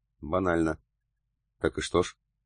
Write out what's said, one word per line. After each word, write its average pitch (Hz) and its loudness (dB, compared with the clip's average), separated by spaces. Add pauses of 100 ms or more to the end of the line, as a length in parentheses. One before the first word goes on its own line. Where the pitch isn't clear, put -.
(220)
"Банально". 82 0 (800)
"Так - -2
и - -6
что - 0
ж?" - -4 (280)